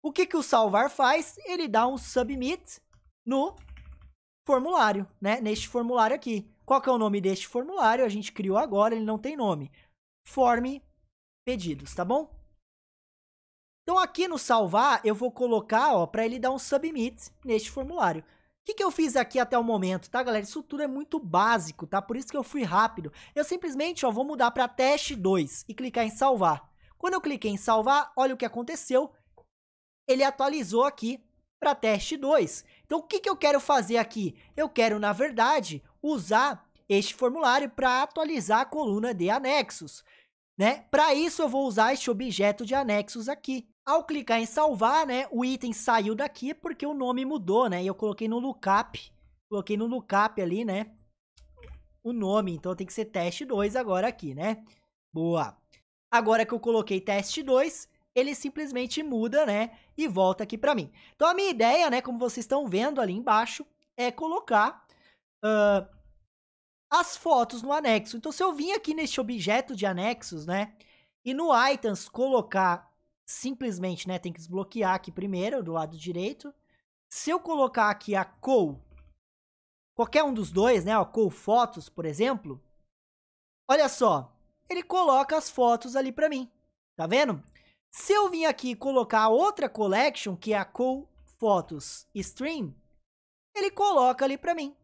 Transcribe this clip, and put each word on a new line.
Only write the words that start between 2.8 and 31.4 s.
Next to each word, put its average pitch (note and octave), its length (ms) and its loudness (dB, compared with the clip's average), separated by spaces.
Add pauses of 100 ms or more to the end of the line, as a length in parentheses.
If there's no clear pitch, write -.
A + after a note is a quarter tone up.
no C#4 300 -2 (880)
formulário, B3+ 640 2 (140)
né? G#3+ 180 0
Neste G#3+ 300 -4
formulário A#3+ 440 0
aqui. A#3 400 -6 (120)
Qual C4 160 2
que C4+ 80 -2
é - 20 4
o B3 60 2
nome G3+ 240 0
deste F#3+ 260 -2
formulário? B3+ 560 0
A A#3 60 0
gente G#3 240 -6
criou G3 240 -2
agora, A3+ 360 2
ele A3+ 120 -4
não A3 120 -2
tem C4+ 200 -8
nome. E3 340 -2 (560)
Form B3+ 540 0 (680)
pedidos, E3+ 480 -6
tá F3 80 -2
bom? C4+ 340 -2 (1500)
Então, F4 140 2
aqui F4+ 300 0
no E4 100 -4
salvar, A3+ 680 2
eu G#3+ 100 2
vou A3+ 160 -4
colocar, A#3 640 2
ó, E3+ 120 4
pra A3 200 -2
ele A#3 120 -4
dar B3+ 140 -2
um C4+ 80 -4
submit C#4 720 -4 (140)
neste A3 260 -2
formulário. C4 500 -2
O - 440 -20
que A4 100 -6
que G#4 80 -4
eu F4+ 80 2
fiz D4 260 0
aqui B3 220 0
até A#3+ 180 0
o A#3+ 60 2
momento, F#3 460 -2
tá, B3 140 -2
galera? A3 200 -2
Isso D4 200 -10
tudo C#4+ 200 -6
é C#4+ 40 -2
muito C#4+ 320 -6
básico, F3+ 680 0
tá? G3 160 -2
Por A3+ 140 -8
isso C4 140 -8
que C#4+ 80 -6
eu C4+ 60 -2
fui C#4 200 -4
rápido. F3+ 480 0 (240)
Eu D4 80 0
simplesmente, D#4+ 640 -4
ó, A#3+ 60 4
vou A3+ 120 -2
mudar C4 280 0
pra B3 180 -2
teste C#4 480 0
dois F#3 500 0
e A3 60 -14
clicar A#3+ 320 -4
em G#3+ 40 -4
salvar. G#3+ 600 2 (280)
Quando F#4 160 -2
eu F#4 80 -2
cliquei B3+ 300 -4
em G3+ 60 -4
salvar, A#3 580 2
olha C4 180 2
o B3+ 40 -8
que B3 80 -4
aconteceu. B3+ 680 -2 (920)
Ele C4 160 4
atualizou C4+ 640 2
aqui C4 360 -4 (380)